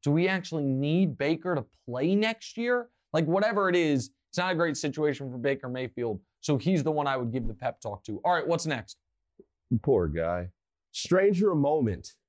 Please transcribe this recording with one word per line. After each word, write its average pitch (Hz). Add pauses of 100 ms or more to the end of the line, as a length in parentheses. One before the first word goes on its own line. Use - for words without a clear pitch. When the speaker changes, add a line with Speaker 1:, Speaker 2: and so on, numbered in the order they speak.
Speaker 1:
Do 143
we 175
actually 180
need 143
Baker 160
to 127 (200)
play 135
next 220
year? 240 (240)
Like, 160
whatever 196
it 175
is, 151 (180)
it's -
not 180
a -
great 156
situation 143
for 127
Baker 135
Mayfield. 123 (180)
So 143
he's 165
the 160
one 151
I 135
would 120
give 123
the 113
pep -
talk 101
to. 104
All 180
right, 160
what's 160
next? 131 (880)
Speaker 2:
Poor 104
guy. 82 (420)
Stranger 190
moment. 139 (140)